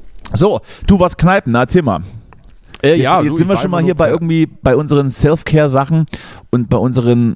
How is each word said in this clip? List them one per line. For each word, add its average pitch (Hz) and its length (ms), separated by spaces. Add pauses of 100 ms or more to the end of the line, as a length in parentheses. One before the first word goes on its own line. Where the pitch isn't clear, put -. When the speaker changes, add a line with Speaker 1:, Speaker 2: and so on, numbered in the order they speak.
(340)
Speaker 1:
So, 170 280 (260)
du 190 120
warst 175 180
Kneipen, 180 340
na, 117 100
erzähl 170 200
mal. 98 200 (800)
Speaker 2:
Äh, 151 140
Speaker 1:
Jetzt, 156 80
Speaker 2:
ja, 160 180
Speaker 1:
jetzt 147 80
Speaker 2:
du, 151 80
Speaker 1:
sind 165 60
Speaker 2:
ich 175 60
Speaker 1:
wir 196 60
Speaker 2:
war - 60
Speaker 1:
schon 185 100
mal 175 60
Speaker 2:
einfach 165 80
Speaker 1:
hier 180 80
Speaker 2:
nur 156 40
Speaker 1:
bei 160 120
Speaker 2:
Kneipen. 165 200
Speaker 1:
irgendwie 160 160 (160)
bei 131 140
unseren 143 340
Self-Care-Sachen 151 960 (460)
und 120 180
bei 127 80
unseren 120 580